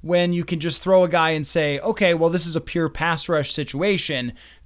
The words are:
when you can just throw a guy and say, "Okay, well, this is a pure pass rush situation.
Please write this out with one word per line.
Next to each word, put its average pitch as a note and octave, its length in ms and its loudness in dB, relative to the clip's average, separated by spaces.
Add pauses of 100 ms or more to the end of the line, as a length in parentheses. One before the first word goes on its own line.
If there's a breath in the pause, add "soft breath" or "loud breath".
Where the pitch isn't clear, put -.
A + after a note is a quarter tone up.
when F3 300 2
you F3 120 -2
can E3+ 140 -4
just D3+ 240 -4
throw F#3 220 6
a F3 40 2
guy D#3+ 220 2
and D#3 160 -2
say, D3 340 0
"Okay, G3 340 2
well, E3 160 2
this E3+ 160 0
is D#3+ 100 -4
a D#3 40 0
pure D#3+ 280 -2
pass D#3+ 400 -2
rush D3+ 240 0
situation. D3 800 -2 (340 loud breath)